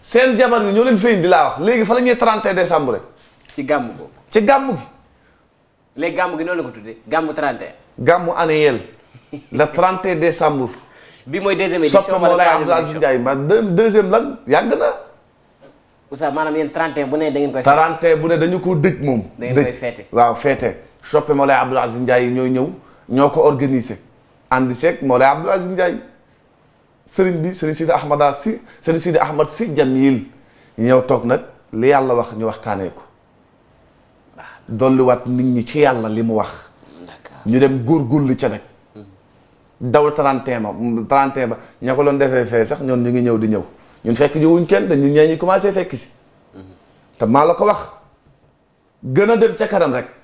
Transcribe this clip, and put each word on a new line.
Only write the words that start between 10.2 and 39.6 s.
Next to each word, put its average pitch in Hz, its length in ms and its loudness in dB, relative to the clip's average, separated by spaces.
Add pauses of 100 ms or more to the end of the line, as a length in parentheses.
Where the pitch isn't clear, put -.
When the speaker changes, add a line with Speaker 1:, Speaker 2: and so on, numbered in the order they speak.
Speaker 2:
Bi 160 140 -8
mooy 196 160 0
deuxième 175 260 -2
édition 180 180 4
Speaker 1:
Soppe 190 120 -4
Speaker 2:
wala 175 160 2
Speaker 1:
Mawlay 175 160 4
Speaker 2:
troisième 160 180 4
Speaker 1:
Abdou 165 100 0
Aziz 160 180 2
Speaker 2:
édition? 156 80 -8
Speaker 1:
Ndiaye, 135 200 2
ma 131 160 0
deux-, 160 280 2
deuxième 202 480 2
lan 262 260 0 (100)
yàgg 170 220 2 (100)
na. - 80 0 (1300)
Speaker 2:
Oustaz, 143 200 -4
maanaam 156 220 -2
yéen 156 160 -2
trente 160 280 -4
et 143 40 -2
un 135 60 -4
bu 143 80 -2
ne 156 140 -2
da 143 100 -2
ngeen 139 100 -2
koy 127 120 -4
fêté. 139 140 4
Speaker 1:
Trente 160 280 0
et 165 80 4
un 156 40 4
bu 156 120 -4
ne 170 80 2
dañu 175 240 0
ko 180 160 -2
dëj 156 260 0
moom. 127 200 -2 (160)
Speaker 2:
Da 120 80 -8
ngeen 127 100 -4
Speaker 1:
Dëj. 143 80 4
Speaker 2:
koy 123 80 -2
fêté. 117 400 -10
Speaker 1:
Waaw, 117 240 4
fêté. 127 400 -2 (260)
Soppe 165 280 -2
Mawlay 139 260 4
Abdou 123 220 0
Aziz 120 220 -4
Ndiaye 123 300 2
ñooy 127 200 -2
ñëw, 127 200 0 (380)
ñoo 139 220 2
ko 160 100 -2
organisé. 135 580 0 (520)
Ànd 127 220 0
seeg 156 300 -2
Mawlay 131 260 2
Abdou 160 220 0
Aziz 185 200 -2
Ndiaye. 180 260 -2 (1120)
Sëriñ 180 340 0
bi, 180 140 -4
Sëriñ 156 180 -4
Sidi 160 160 -2
Ahmada 147 440 0
Si, - 260 -6 (200)
Sëriñ 165 200 -2
Sidi 160 180 0
Ahmad 151 300 -2
Si 196 280 -6
Jamil. 131 500 2 (520)
Ñëw 123 280 4
toog 120 180 -2
nag, 120 160 0 (320)
li 113 160 0
Yàlla 131 260 2
wax 117 220 -2
ñu 110 100 -6
waxtaanee 98 440 -6
ko. - 120 -20 (1300)
Speaker 2:
Baax - 100 -20 (220)
na. 113 80 -8
Speaker 1:
Dolliwaat 127 500 2
nit 127 180 -2
ñi 123 220 0
ci 151 140 -4
Yàlla 123 280 2
li 110 140 -2
mu 113 120 -2
wax. 101 140 0 (560)
Speaker 2:
D'accord. - 420 -18
Speaker 1:
Ñu 117 120 2
dem 131 260 2
góorgóorlu 139 520 0
ca 131 120 -2
nag. 98 120 -6 (340)
Speaker 2:
Hmm. 107 80 -20 (800)